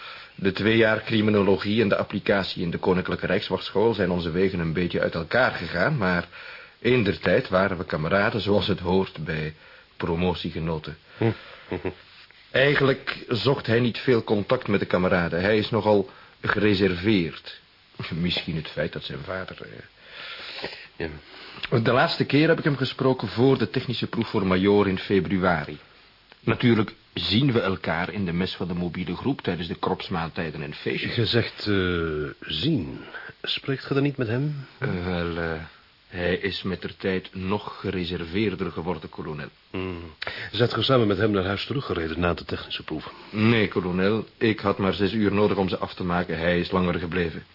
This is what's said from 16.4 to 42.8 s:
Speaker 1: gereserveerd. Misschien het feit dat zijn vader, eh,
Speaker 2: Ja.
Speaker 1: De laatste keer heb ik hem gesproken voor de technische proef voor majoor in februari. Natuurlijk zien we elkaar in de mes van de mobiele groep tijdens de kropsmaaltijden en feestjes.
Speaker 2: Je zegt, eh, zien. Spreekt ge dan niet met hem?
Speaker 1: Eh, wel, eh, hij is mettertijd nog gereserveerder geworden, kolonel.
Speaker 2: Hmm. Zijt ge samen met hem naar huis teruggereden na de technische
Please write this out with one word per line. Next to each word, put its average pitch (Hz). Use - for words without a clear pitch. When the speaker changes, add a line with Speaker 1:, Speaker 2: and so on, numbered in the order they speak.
Speaker 1:
gereserveerd. 95
Misschien 85
het 78
feit 80
dat -
zijn 67
vader, 92
eh, -
Speaker 2:
Ja. 82
Speaker 1:
De 120
laatste 135
keer 147
heb 165
ik 170
hem 143
gesproken 127
voor 131
de 110
technische 120
proef 113
voor 101
majoor 98
in 92
februari. 87
Natuurlijk 113
zien 101
we 113
elkaar 87
in 101
de 85
mes 92
van 95
de 90
mobiele 87
groep 135
tijdens 85
de 82
kropsmaaltijden 82
en 73
feestjes. -
Speaker 2:
Je 117
zegt, -
eh, 85
zien. 78
Spreekt -
ge -
dan 139
niet 143
met 123
hem? 139
Speaker 1:
Eh, 90
wel, 85
eh, 82
hij 90
is 92
mettertijd 92
nog 95
gereserveerder 90
geworden, 85
kolonel. 76
Speaker 2:
Hmm. 92
Zijt 110
ge 110
samen 120
met 98
hem 107
naar 98
huis 98
teruggereden 85
na 87
de -
technische -